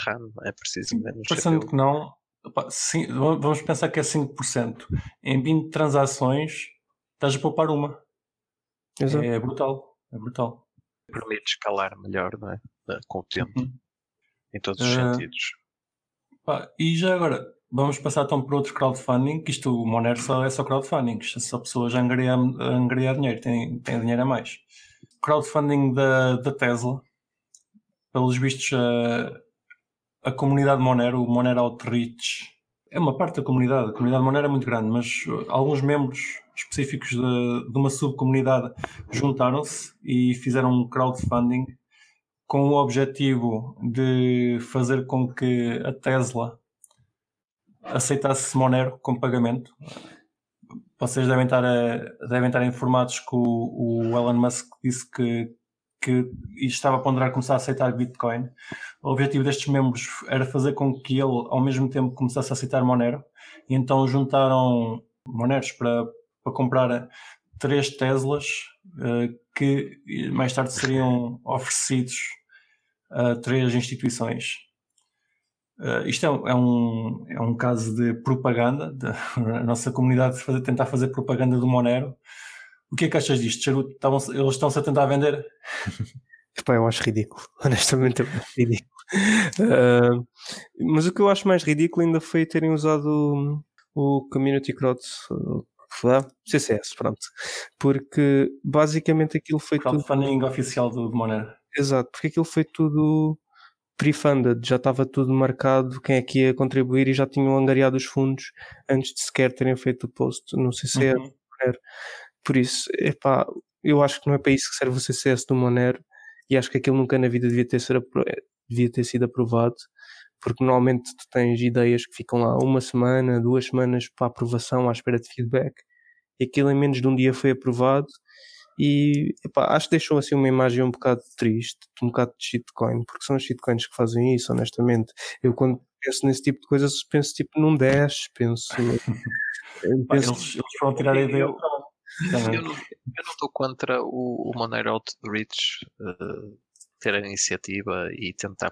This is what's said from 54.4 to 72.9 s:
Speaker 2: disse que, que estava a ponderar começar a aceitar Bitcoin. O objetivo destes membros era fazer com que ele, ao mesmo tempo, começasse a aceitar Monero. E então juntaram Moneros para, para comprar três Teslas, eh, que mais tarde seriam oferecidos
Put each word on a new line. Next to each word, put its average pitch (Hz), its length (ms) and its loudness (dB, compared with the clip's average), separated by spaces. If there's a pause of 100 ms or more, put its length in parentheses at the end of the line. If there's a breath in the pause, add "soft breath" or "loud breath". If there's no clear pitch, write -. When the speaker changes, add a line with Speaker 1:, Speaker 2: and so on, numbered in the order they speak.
Speaker 2:
disse 123 260 -4
que, 117 460 -4 (460)
que 127 280 0 (280)
estava 135 400 0
a - 20 0
ponderar 131 320 0
começar 131 220 -2
a 127 40 2
aceitar 127 380 -2
Bitcoin. 123 540 -4 (520 loud breath)
O 139 100 -2
objetivo 139 320 0
destes 139 240 -2
membros 135 400 2 (200)
era 131 180 0
fazer 139 280 -2
com 135 280 -2
que 135 120 -4
ele, 135 100 2
ao 127 400 0
mesmo 135 260 0
tempo, 127 240 -2
começasse 127 380 -2
a - 20 -4
aceitar 131 300 -2
Monero. 123 400 0 (460 loud breath)
E 131 60 0
então 131 320 2
juntaram 127 960 2 (260)
Moneros 127 440 -2
para, 120 340 -2 (380)
para - 100 -6
comprar 123 540 0 (500 loud breath)
três 143 380 0
Teslas, 135 500 0 (540)
eh, 120 300 -2 (260)
que 139 460 -2 (300)
mais 127 220 0
tarde 131 200 -2
seriam 127 720 0
oferecidos 127 720 -2 (920 soft breath)